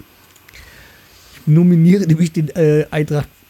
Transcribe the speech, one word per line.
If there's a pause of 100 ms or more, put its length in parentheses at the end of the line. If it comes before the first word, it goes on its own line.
(520)
ich
nominiere
nämlich
den,
äh,
Eintracht, (220)